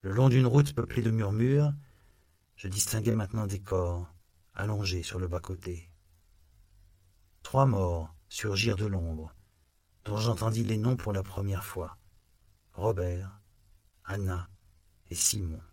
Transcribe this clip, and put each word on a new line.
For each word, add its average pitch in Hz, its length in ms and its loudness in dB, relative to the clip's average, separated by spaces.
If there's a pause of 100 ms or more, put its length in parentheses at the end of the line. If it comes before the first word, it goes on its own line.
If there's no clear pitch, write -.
Le 98 100 -6
long 127 180 6
d'une 127 180 6
route 143 260 6
peuplée 117 280 -2
de 113 100 2
murmures, 117 600 4 (800)
je - 120 -10
distinguais 107 480 0
maintenant 107 320 -2
des 104 140 -6
corps 87 500 -2 (420)
allongés 95 500 -4
sur 92 160 -8
le 92 80 -4
bas-côté. 87 640 -8 (1500)
Trois 135 220 4
morts 90 500 0 (120)
surgirent 104 480 0
de 101 100 -2
l'ombre, 82 480 -4 (720)
dont 104 120 -4
j'entendis 110 460 0
les 110 140 0
noms 120 200 2
pour 104 160 -4
la 95 100 -2
première 98 400 -4
fois. 85 340 -10 (760)
Robert, 92 680 -2 (640)
Anna 92 460 -4 (600)
et 85 60 -8
Simon. 87 460 -2 (120)